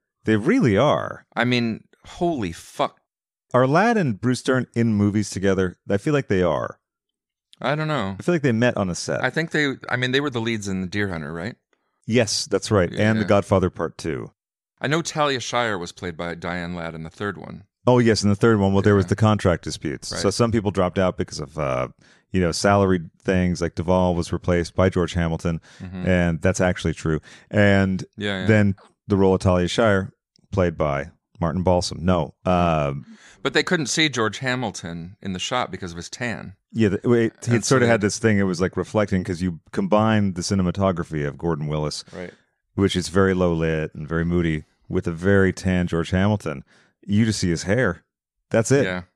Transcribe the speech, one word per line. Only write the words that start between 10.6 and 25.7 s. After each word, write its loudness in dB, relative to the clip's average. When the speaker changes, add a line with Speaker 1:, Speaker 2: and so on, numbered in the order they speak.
Speaker 2:
in -4
The -6
Deer -4
Hunter, -8
right? -8
Speaker 1:
Yes, 0
that's -4
right. 4
Speaker 2:
Yeah, 0
Speaker 1:
And 2
The 0
Speaker 2:
yeah. 0
Speaker 1:
Godfather 2
Part -8
Two. -8
Speaker 2:
I -4
know 0
Talia -2
Shire -2
was -10
played -10
by -6
Diane -8
Ladd -8
in -12
the -14
third -8
one. -16
Speaker 1:
Oh, 6
yes, 4
in 4
the 4
third 4
one. 4
Well, 4
there 4
was 4
Speaker 2:
Yeah. -6
Speaker 1:
the 2
contract 2
disputes. -8
So -6
Speaker 2:
Right. 2
Speaker 1:
some 2
people 0
dropped 0
out 2
because -8
of, -12
uh, -2
you 0
know, 2
salary 4
things. 0
Like, -4
Duvall 2
was -4
replaced -2
by 4
George 0
Hamilton, -2